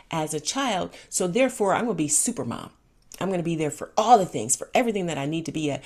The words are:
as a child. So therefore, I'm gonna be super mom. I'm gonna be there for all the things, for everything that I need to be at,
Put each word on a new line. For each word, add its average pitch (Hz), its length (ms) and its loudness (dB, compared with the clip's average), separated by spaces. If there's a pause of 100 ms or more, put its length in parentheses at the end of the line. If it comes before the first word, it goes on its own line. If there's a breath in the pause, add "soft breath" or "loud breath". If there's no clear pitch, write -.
as 156 240 -2
a 147 60 -2
child. 208 500 -2 (180 loud breath)
So - 180 -2
therefore, 208 480 2
I'm 220 120 0
gonna 220 80 -2
be 156 140 -2
super - 360 0
mom. - 260 -8 (500)
I'm 185 100 -2
gonna 175 120 -2
be 165 140 0
there 151 140 0
for - 260 -10
all 220 220 8
the 180 80 4
things, 117 280 -2
for - 200 -10
everything 208 320 2
that 151 120 -2
I 139 60 -2
need 156 220 -2
to - 60 -6
be 151 180 -2
at, 135 160 -4